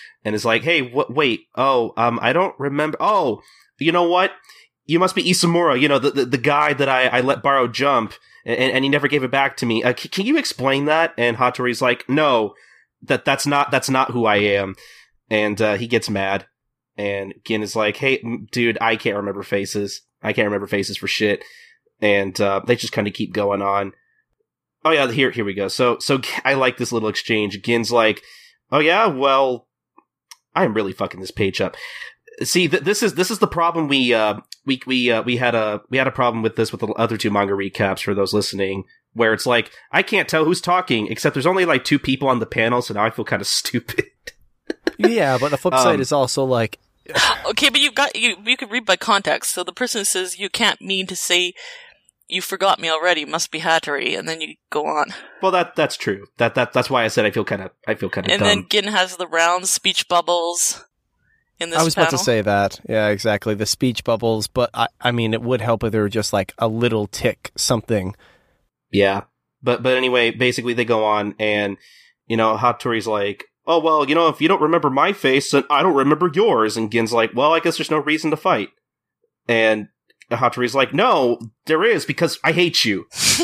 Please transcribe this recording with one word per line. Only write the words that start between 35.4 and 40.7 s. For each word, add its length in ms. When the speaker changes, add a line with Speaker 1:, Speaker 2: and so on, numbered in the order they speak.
Speaker 1:
a, 360
we 80
had 80
a 60
problem 300
with 140
this 160
with 80
the 80
other 280
two 140
manga 220
recaps 500
for 120
those 180
listening, 520
where 200
it's 140
like, 240
I 100
can't 260
tell 160
who's 160
talking, 480